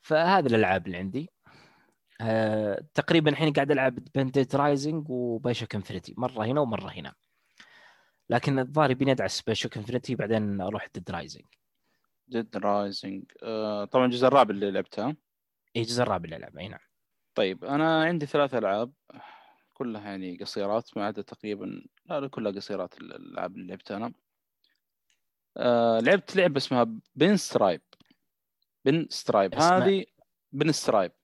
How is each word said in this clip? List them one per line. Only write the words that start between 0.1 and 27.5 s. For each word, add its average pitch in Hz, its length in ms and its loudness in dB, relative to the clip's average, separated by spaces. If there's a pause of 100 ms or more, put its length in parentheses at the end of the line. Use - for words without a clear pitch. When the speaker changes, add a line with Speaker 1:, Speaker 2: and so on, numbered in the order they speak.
Speaker 1:
الألعاب 95 420 4
اللي 87 100 -6
عندي. 98 320 -6 (920)
آه، 110 720 0
تقريبًا 160 380 4
الحين 147 220 0
قاعد 143 180 0
ألعب 131 280 2
Bandit 135 580 0
Rising 147 520 0
وBioshock 120 720 -4
Infinity، 95 380 -10
مرة 120 280 -4
هنا 139 160 0
ومرة 101 280 -4
هنا. - 260 -14 (1120)
لكن 135 300 2
الظاهر 139 320 2
يبيني 131 200 2
أدعس 101 300 -2
Bioshock 113 400 -4
Infinity، 120 340 -6
بعدين 104 460 -2
أروح 101 260 -6
Dead 92 260 -12
Rising. 76 320 -12 (880)
Speaker 2:
Dead 113 260 -6
Rising. 101 680 -4 (180)
آه، 107 420 -6
طبعًا 127 200 4
الجزء 123 220 2
الرابع 127 240 6
اللي 101 200 -2
لعبته. 104 360 -6
Speaker 1:
إيه، - 760 -10
الجزء 120 220 0
الرابع 92 220 -2
اللي 80 120 -12
لعبه، - 220 -16
إي 87 80 -10
نعم. - 120 -16 (560)
Speaker 2:
طيب، 95 300 0
أنا 156 380 2
عندي 165 220 0
ثلاث 139 300 0
ألعاب، 107 380 -2 (800)
كلها 113 360 -8
يعني 92 280 -8
قصيرات، 104 600 -4
ما 101 80 -4
عدا 104 160 -6
تقريبًا، 101 640 -10 (200)
لا، 156 140 -6
لا، 139 80 -6
كلها 110 240 -4
قصيرات 95 460 -8
ال-، - 180 -14
الألعاب 90 400 -10
اللي 92 120 -12
لعبتها 98 300 -10
أنا. 113 160 -8 (1400)
آه، 117 420 4
لعبت 180 360 2
لعبة 180 220 4
اسمها 123 300 2 (280)
بين 185 220 4
سترايب. 98 440 2 (1040)